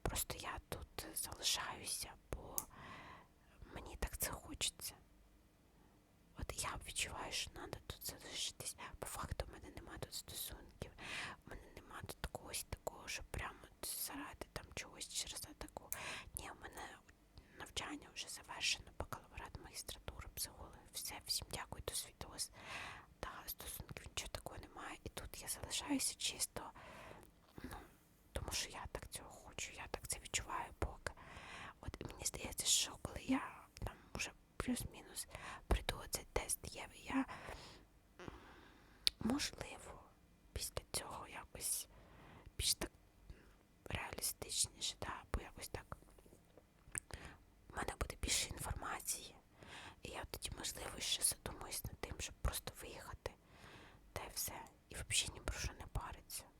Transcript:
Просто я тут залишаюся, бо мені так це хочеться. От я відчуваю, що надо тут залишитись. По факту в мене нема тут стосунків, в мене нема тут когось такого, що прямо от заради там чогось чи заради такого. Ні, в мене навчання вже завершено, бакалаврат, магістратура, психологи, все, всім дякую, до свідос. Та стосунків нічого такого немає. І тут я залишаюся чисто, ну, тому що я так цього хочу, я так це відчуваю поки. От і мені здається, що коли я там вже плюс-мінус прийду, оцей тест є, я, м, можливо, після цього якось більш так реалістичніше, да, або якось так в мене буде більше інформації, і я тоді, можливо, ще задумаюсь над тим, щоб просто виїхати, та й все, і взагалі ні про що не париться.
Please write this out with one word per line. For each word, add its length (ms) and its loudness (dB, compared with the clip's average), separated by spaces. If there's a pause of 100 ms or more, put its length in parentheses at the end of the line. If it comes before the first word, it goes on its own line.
Просто 360 4
я 220 -2 (100)
тут 360 -4 (100)
залишаюся, 960 2 (180)
бо 240 -2 (1160)
мені 260 -6
так 180 2
це 140 4
хочеться. 640 0 (1500)
От 240 0
я 60 4 (180)
відчуваю, 440 0
що 240 2
надо 220 -2 (100)
тут 200 -6
залишитись. 680 0 (240)
По 60 0
факту 420 0
в 60 -8
мене 220 -10
нема 240 -8
тут 160 -6
стосунків, 760 -4 (540)
в 40 -12
мене 120 -6 (140)
нема 260 -8
тут 300 -2
когось 380 -2
такого, 380 -2
що 240 -2
прямо 320 0
от 260 -6 (160)
заради 480 -4
там 120 -2 (100)
чогось 320 -4
чи 200 0 (100)
заради 200 -6
такого. 320 -8 (500)
Ні, 100 -4 (100)
в 40 -10
мене 340 -6 (640)
навчання 560 -2
вже 140 -2
завершено, 680 2
бакалаврат, 640 -4
магістратура, 720 -6
психологи, 420 -4 (160)
все, 220 -2 (100)
всім 280 4
дякую, 340 -2
до 60 0
свідос. 580 -2 (680)
Та 100 -2 (180)
стосунків 600 -6
нічого 240 -2
такого 260 -4
немає. 460 -6
І 60 -4
тут 320 -4
я 60 -6
залишаюся 680 4
чисто, 440 2 (1000)
ну, 140 -4 (540)
тому 200 0
що 180 4
я 220 -4
так 180 -4
цього 220 -6
хочу, 420 -6
я 180 -6
так 160 -2
це 120 0
відчуваю 600 2
поки. 320 2 (680)
От 180 -2
і 60 -4
мені 200 -4
здається, 400 2
що 360 10
коли 220 -4
я 180 6 (420)
там 120 0 (180)
вже 180 0 (260)
плюс-мінус 720 0 (400)
прийду, 280 8 (100)
оцей 280 2
тест 260 4 (160)
є, 120 -4 (160)
я, 220 6 (960)
м, 120 -6 (880)
можливо, 840 2 (520)
після 280 0 (100)
цього 360 0
якось 600 0 (680)
більш 180 8
так 160 2 (920)
реалістичніше, 1160 2
да, 60 2 (240)
або 120 4
якось 240 -6
так 300 -6 (1700)
в 80 -2
мене 220 2
буде 220 2
більше 280 8
інформації, 840 0 (680)
і 60 -2
я 220 -2
тоді, 260 -2
можливо, 420 -2
ще 240 6
задумаюсь 600 2
над 140 -2
тим, 200 0
щоб 220 -2
просто 300 4 (100)
виїхати, 500 -4 (840)
та 100 0
й 100 -4
все, 200 0 (360)
і 60 -8
взагалі 380 6
ні 120 -8
про 140 4
що 140 4
не 200 -8
париться. 500 0 (160)